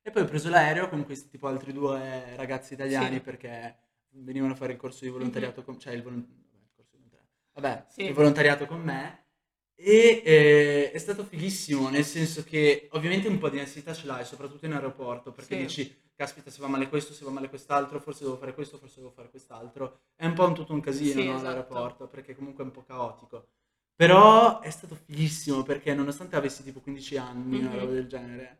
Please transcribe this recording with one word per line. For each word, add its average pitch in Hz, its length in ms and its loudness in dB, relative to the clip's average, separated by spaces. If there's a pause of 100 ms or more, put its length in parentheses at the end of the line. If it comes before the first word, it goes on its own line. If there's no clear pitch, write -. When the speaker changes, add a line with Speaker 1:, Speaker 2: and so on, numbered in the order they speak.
Speaker 1:
e 214 100 -12
poi 208 120 0
ho - 20 2
preso 151 240 -4
l'aereo 170 400 4
con 147 160 -6
questi, - 240 -16
tipo, - 180 -12
altri 135 260 -8
due 131 600 -6
ragazzi 131 380 -10
italiani, 131 440 -4
Speaker 2:
Sì. 127 40 -6
Speaker 1:
perché 117 560 -16 (320)
venivano 135 440 -6
a - 20 -8
fare 127 180 -8
il 123 60 -12
corso - 240 -14
di 127 80 -8
volontariato 123 500 -8
Speaker 2:
Mhm. - 40 -20
Speaker 1:
con, 127 140 -16
cioè, 127 140 -14
il 120 100 -10
volon-, 120 220 -12 (260)
vabbè, - 120 -20
il - 120 -20
corso - 160 -20
di 135 60 -20
volontariato. - 340 -20 (220)
Vabbè, 139 340 -6
Speaker 2:
Sì. - 200 -12
Speaker 1:
il 139 60 -6
volontariato 147 520 4
con 165 160 -12
me, 139 380 -8 (580)
e, 220 480 8
eh, 147 680 8
è 160 60 -10
stato 196 280 -6
fighissimo, 151 640 -4
nel 143 160 2
senso 160 380 -4
che 147 480 2
ovviamente 180 360 -2
un 196 100 0
po' 151 120 -2
di 139 100 -6
ansietà 143 340 -12
ce - 140 -14
l'hai, 127 160 -8
soprattutto 139 420 -14
in 156 80 -6
aeroporto, 131 600 -8
perché - 220 -10
Speaker 2:
Sì. 135 80 -6
Speaker 1:
dici, - 400 -10 (120)
"Caspita, 143 340 -12
se 139 120 -20
va 139 60 -10
male 135 200 -2
questo, 147 260 -6
se 147 120 -20
va 135 60 -10
male 135 180 -10
quest'altro, 143 500 -4
forse 143 240 -14
devo 131 140 -6
fare 131 160 -12
questo, 143 240 -14
forse 131 220 -20
devo 127 120 -20
fare 117 180 -20
quest'altro." 127 680 -14 (160)
È 160 100 -10
un 170 80 0
po' 180 140 4
un 170 60 0
tutto 156 200 -8
un 147 60 -2
casino, 139 400 -2
Speaker 2:
Sì, 131 60 -2
Speaker 1:
no, 131 100 -4
Speaker 2:
esatto. 131 80 -8
Speaker 1:
l'aeroporto, 127 640 -8
perché 135 280 -20
comunque 135 280 -14
è 131 40 -10
un 127 60 -12
po' 127 120 -20
caotico. 120 640 -12 (480)
Però 214 680 10
è 156 80 -12
stato - 260 -16
fighissimo, 147 680 -4
perché 143 300 -4
nonostante 143 420 -6
avessi, 139 280 -4
tipo, 131 180 -16
quindici 139 360 -10
anni, 127 420 -6
una 127 100 -4
Speaker 2:
Mhm. 127 100 -6
Speaker 1:
roba 127 120 -6
del 127 160 -6
genere 127 520 -16